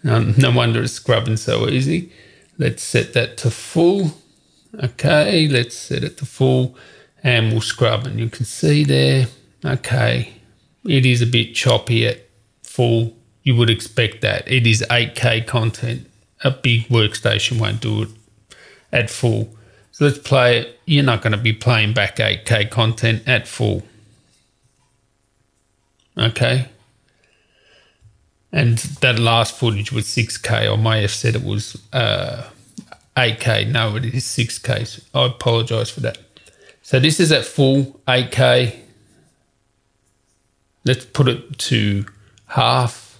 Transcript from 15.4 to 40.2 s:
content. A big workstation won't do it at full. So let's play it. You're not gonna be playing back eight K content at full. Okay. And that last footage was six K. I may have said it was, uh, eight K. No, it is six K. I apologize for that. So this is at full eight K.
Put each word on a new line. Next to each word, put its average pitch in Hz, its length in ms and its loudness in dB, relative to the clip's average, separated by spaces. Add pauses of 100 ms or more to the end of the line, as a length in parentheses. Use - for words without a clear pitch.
content. 117 680 -4 (360)
A 135 80 2
big 117 380 -2
workstation 110 720 0
won't 107 200 -2
do 107 240 -4
it 107 60 -8 (840)
at 120 180 0
full. 113 400 -2 (440)
So 147 120 0
let's 143 140 2
play 123 400 4
it. - 260 -12
You're 143 180 2
not 123 180 2
gonna 107 160 0
be 110 160 0
playing 110 400 2
back 104 260 -2
eight 104 260 0
K 107 200 2
content 110 600 0
at 123 220 -2
full. 104 360 -4 (2250)
Okay. 123 500 0 (1800)
And 120 260 2
that 123 420 0
last 117 380 2
footage 104 340 -2
was 113 140 -4
six - 320 -4
K. 110 300 -2
I 107 80 0
may 110 260 2
have 101 100 -2
said 117 240 -2
it - 80 -4
was, 104 380 -6 (100)
uh, - 580 -2 (680)
eight 117 220 0
K. 107 260 0
No, 110 300 -2
it 120 100 -4
is 127 200 -4
six - 340 -4
K. 117 260 -4 (280)
I 127 120 2
apologize 117 640 -2
for - 120 -12
that. - 180 -6 (640)
So - 160 2
this 156 200 2
is 160 120 4
at 143 140 2
full 135 600 2
eight 127 240 0
K. 127 500 2 (2000)